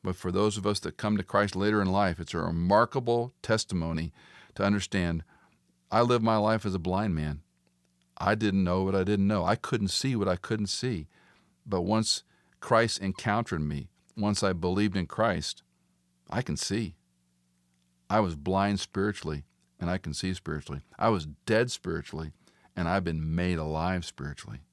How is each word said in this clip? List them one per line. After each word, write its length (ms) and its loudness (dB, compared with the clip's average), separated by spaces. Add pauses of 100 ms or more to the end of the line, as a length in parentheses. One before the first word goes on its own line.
But 140 -4
for 160 -6
those 240 2
of 100 -4
us 140 0
that 160 -8
come 200 -2
to 60 -2
Christ 320 2
later 280 2
in 100 2
life, 260 2
it's 160 -10
a 40 0
remarkable 1040 2
testimony 720 -2 (420)
to 100 -2
understand, 580 0 (720)
I 100 6
lived 220 4
my 120 4
life 300 2
as 80 -2
a 60 0
blind 340 0
man. 280 -4 (760)
I 180 2
didn't 300 4
know 180 2
what 120 0
I 100 2
didn't 240 2
know. 160 2
I 120 2
couldn't 320 -2
see 280 -2
what 120 0
I 80 2
couldn't 320 -4
see. 400 -4 (580)
But 160 0
once 420 0 (360)
Christ 400 4
encountered 600 -2
me, 280 -4 (280)
once 260 0
I 100 2
believed 440 0
in 100 -2
Christ, 560 -2 (680)
I 140 -4
can 140 -4
see. 380 -4 (1120)
I 120 4
was 140 2
blind 460 0
spiritually, 640 -4 (340)
and 120 -4
I 80 -2
can 160 -6
see 200 -4
spiritually. 480 -8 (160)
I 100 2
was 200 0 (180)
dead 240 2
spiritually, 640 -8 (440)
and 120 -2
I've 160 0
been 300 -2
made 240 0
alive 460 -2
spiritually. 560 -12 (120)